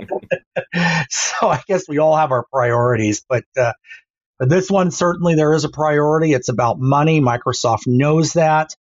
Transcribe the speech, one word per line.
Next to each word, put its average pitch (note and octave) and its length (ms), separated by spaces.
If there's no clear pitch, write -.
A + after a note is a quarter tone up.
<laughs> - 1040
so - 400
I C#3+ 180
guess F#3 220
we D3 80
all D#3 180
have D3+ 160
our B2 200
priorities, A#2+ 760
but, A#2+ 160
uh, A#2+ 160
but C3 80
this F#3 220
one, F#3 220
certainly F3 440
there D3+ 180
is D#3 120
a D3+ 40
priority. D3+ 640
It's B2+ 160
about A#2+ 300
money. D3 420
Microsoft A#2+ 680
knows D3 460
that, D#3 500